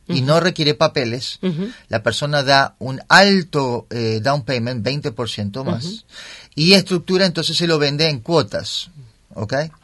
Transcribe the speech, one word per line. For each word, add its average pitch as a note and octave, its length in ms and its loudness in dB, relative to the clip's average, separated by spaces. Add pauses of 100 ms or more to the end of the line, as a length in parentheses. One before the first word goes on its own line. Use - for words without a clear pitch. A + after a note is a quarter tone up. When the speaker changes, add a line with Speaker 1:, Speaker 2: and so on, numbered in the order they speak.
Speaker 1:
y E3+ 120 -2
Speaker 2:
Ujú. B2+ 80 0
Speaker 1:
no D#3 140 4
requiere D#3+ 340 0
papeles, C3 640 -2
Speaker 2:
Ujú. F#3 300 -4 (180)
Speaker 1:
la - 140 -2
persona D3 400 -2
da C#3 360 2
un C3 300 -8
alto, D#3+ 800 4
eh, A2 340 -2
down C#3 200 0
payment, A#2+ 420 -4
veinte C#3 280 -4
por A2+ 180 -6
ciento G#2+ 340 -6
más, C#3 220 -4
Speaker 2:
Ujú. G3+ 100 -10 (600)
Speaker 1:
y E3+ 180 6
estructura, F#3 500 2
entonces E3 320 -2
se E3 100 -2
lo E3 120 2
vende C#3+ 320 0
en C#3 100 -6
cuotas, A#2 720 -2 (420)
¿ok? G#2+ 220 -6 (300)